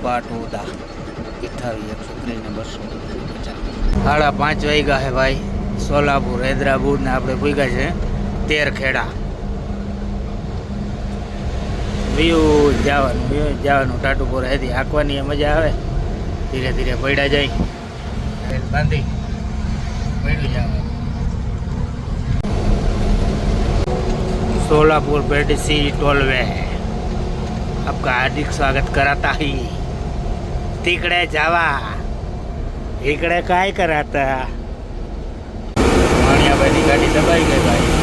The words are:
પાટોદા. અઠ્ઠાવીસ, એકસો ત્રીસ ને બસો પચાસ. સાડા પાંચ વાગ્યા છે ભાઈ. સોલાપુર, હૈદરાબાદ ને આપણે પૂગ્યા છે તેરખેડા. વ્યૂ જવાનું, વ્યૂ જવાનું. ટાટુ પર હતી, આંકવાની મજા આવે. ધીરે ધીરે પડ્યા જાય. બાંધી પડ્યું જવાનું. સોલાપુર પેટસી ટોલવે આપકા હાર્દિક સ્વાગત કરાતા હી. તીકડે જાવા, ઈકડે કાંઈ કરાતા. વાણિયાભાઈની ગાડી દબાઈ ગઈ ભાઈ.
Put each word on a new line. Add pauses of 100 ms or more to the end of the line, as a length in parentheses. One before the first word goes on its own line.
પાટોદા. (680)
અઠ્ઠાવીસ,
એકસો (120)
ત્રીસ
ને
બસો (500)
પચાસ. (440)
સાડા
પાંચ
વાગ્યા
છે
ભાઈ. (480)
સોલાપુર,
હૈદરાબાદ
ને
આપણે
પૂગ્યા
છે (640)
તેરખેડા. (3000)
વ્યૂ (180)
જવાનું,
વ્યૂ (100)
જવાનું.
ટાટુ
પર
હતી,
આંકવાની
મજા
આવે. (800)
ધીરે
ધીરે (100)
પડ્યા
જાય. (1200)
બાંધી (1200)
પડ્યું
જવાનું. (3750)
સોલાપુર (100)
પેટસી
ટોલવે (1500)
આપકા
હાર્દિક
સ્વાગત
કરાતા
હી. (1200)
તીકડે (160)
જાવા, (1300)
ઈકડે (100)
કાંઈ
કરાતા. (1800)
વાણિયાભાઈની
ગાડી
દબાઈ
ગઈ
ભાઈ. (140)